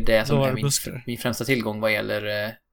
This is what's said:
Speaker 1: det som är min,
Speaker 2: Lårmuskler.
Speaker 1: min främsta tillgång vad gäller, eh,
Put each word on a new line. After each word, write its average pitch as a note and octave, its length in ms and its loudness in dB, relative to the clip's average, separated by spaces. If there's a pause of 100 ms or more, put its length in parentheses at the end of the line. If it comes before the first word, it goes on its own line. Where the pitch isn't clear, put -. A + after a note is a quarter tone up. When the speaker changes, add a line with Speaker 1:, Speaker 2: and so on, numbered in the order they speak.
Speaker 1:
det A2 220 6
som C#3+ 140 2
är C3+ 60 2
min, C3 80 0
Speaker 2:
Lårmuskler. B2+ 520 -2
Speaker 1:
min A#2+ 120 -6
främsta A#2 260 -2
tillgång A2 360 -2
vad A2 120 2
gäller, G#2 340 -2
eh, G#2 220 -2 (240)